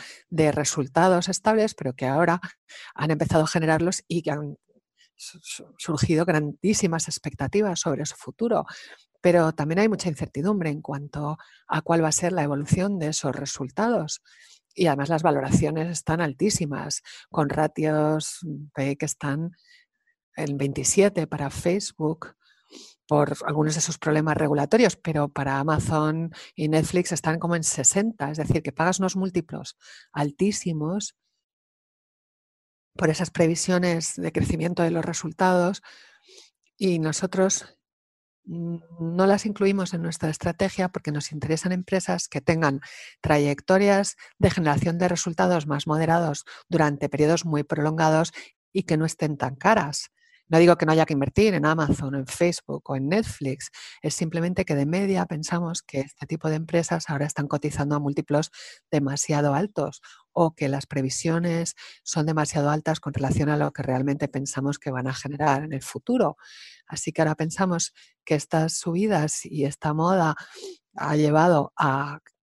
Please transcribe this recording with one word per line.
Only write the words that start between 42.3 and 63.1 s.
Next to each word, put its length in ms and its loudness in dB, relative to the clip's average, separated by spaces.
tengan 400 2
trayectorias 960 2
de 100 6
generación 480 2
de 120 2
resultados 580 0
más 180 -2
moderados 580 2
durante 380 2
periodos 380 2
muy 180 0
prolongados 720 2
y 80 0
que 160 0
no 80 0
estén 320 -4
tan 180 -4
caras. 540 0
No 120 6
digo 180 10
que 80 0
no 60 4
haya 160 4
que 60 -2
invertir 420 2
en 100 0
Amazon, 480 0
en 140 -4
Facebook 640 -2
o 40 -2
en 140 -2
Netflix, 640 -4
es 100 -2
simplemente 500 -2
que 120 0
de 100 2
media 400 0
pensamos 560 -4
que 200 -6
este 260 -10
tipo 220 -4
de 60 0
empresas 540 -2
ahora 160 -2
están 220 -4
cotizando 480 -2
a 40 0
múltiplos 520 -2
demasiado 640 0
altos 480 -4
o 200 2
que 160 -2
las 160 -4
previsiones 880 -2
son 240 -2
demasiado 420 0
altas 300 -2
con 120 -8